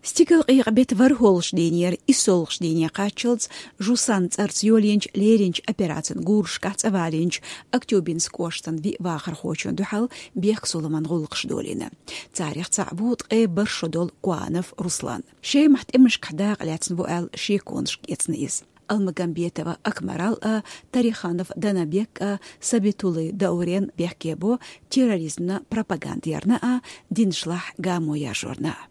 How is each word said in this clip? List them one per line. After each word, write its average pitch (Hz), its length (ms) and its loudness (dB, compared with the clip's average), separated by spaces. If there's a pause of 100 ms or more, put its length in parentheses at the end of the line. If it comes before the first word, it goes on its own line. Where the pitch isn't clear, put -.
Стикл 330 360 6
кыйга 262 280 6
бет 247 220 4
вархолш 226 580 6
деньер, 170 560 2
исолш 180 520 4
деньер 160 320 0
качылц, 220 580 -2 (320)
жусан 196 500 2
царц - 320 -2
ёлинч, 208 520 4
леринч 202 520 4
операцин 165 560 -4
гурш 196 380 0
кац 196 240 -4
авалинч, 170 580 0 (300)
актюбинс 175 560 0
коштан 165 480 -6
ви 160 240 -4
вахар 165 340 -4
хочун 160 400 -6
духал, 208 340 -2 (260)
бех 214 300 0
Соломон 156 380 -4
гулкш 160 440 -4
долина. - 440 -6 (420)
Царях 156 360 -6
цабут 214 640 -2
э 220 180 4
баршодол 170 720 -2
Куанов 170 580 -4
Руслан. - 460 -6 (160)
Шей 285 260 4
махт 277 260 4
эмш 254 260 8
кадак 196 460 -4
ляцн 160 300 -4
ву 175 140 -4
эл 170 260 -4
шей 202 240 0
конш - 400 -6
кецн - 360 -6
из. - 280 -6 (240)
Алмагамбетова 170 960 -2
Акмарал 196 580 -4
а, 220 220 -2 (300)
Тариханов 190 640 -2
Данабек 185 640 -2
а, 202 180 -2 (220)
Сабитулы 190 720 0
Даурен 175 680 0
бехкебо, 175 600 -2 (280)
терроризмна 185 800 0
пропагандерна 190 920 -2
а, 247 180 0 (300)
диншлах 180 680 -2
гамоя 151 580 -2
жорна. - 420 -4 (140)